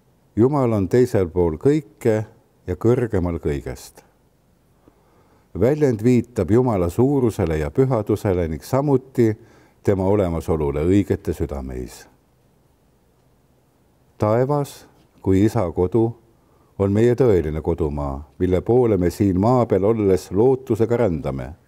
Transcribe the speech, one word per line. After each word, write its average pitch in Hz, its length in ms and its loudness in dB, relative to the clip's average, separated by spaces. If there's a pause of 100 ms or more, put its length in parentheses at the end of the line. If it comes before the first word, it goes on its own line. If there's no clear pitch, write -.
(360)
Jumal 127 360 2
on 98 160 0
teisel 117 400 2
pool 85 280 0
kõike 123 680 -2 (420)
ja 90 100 -4
kõrgemal 104 640 0
kõigest. - 640 -8 (1600)
Väljend 127 440 2
viitab 117 460 0
Jumala 110 380 2
suurusele 117 720 0
ja 76 120 -4
pühadusele 107 800 0
ning 78 140 -8
samuti 127 760 0 (440)
tema 95 220 0
olemasolule 82 800 -2
õigete 92 480 0
südameis. 65 760 -10 (2000)
Taevas 131 680 -2 (360)
kui 95 220 2
Isa 104 280 -2
kodu 113 440 0 (640)
on 98 140 0
meie 117 220 2
tõeline 82 480 2
kodumaa, 73 760 -4
mille 90 220 0
poole 117 360 2
me 90 140 2
siin 95 300 0
maa 120 260 2
peal 95 180 0
olles 101 460 0
lootusega 113 640 0
rändame. 71 580 -4 (140)